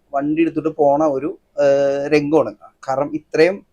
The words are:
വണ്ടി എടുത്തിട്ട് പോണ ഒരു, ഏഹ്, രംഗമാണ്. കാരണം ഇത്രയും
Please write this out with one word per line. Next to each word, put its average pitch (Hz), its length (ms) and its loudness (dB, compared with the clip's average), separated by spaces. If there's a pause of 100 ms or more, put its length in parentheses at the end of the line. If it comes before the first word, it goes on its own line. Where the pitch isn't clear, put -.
(140)
വണ്ടി 147 280 -2
എടുത്തിട്ട് 156 260 -2
പോണ 147 360 2
ഒരു, 147 340 -4 (220)
ഏഹ്, 139 500 0
രംഗമാണ്. 147 440 2 (340)
കാരണം 135 260 -4
ഇത്രയും 165 580 0